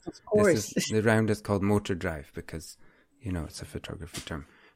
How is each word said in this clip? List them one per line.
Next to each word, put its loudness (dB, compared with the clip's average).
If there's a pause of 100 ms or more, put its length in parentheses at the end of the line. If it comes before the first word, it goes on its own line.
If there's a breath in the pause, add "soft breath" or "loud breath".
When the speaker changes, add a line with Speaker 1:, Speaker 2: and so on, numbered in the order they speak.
Speaker 1:
of -10
Speaker 2:
This - (540)
is, -10
Speaker 1:
course. -2
<laughs> -6
Speaker 2:
the 2
round 4
is -2
called 0
Motor 2
Drive -6
because, -12 (440 soft breath)
you -6
know, -4
it's -12
a -10
photography -10
term -8 (300 soft breath)